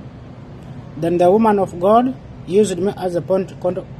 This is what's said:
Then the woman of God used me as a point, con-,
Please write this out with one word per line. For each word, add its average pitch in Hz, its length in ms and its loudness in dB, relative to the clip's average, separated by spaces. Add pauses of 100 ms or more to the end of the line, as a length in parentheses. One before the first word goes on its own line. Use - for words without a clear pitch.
(960)
Then 170 200 0
the 175 140 6
woman 214 260 4
of 175 220 -2
God 233 340 4 (320)
used 185 320 2
me 170 180 -2
as 208 200 -4
a 165 80 -2
point, 190 360 -2
con-, 180 280 -4 (120)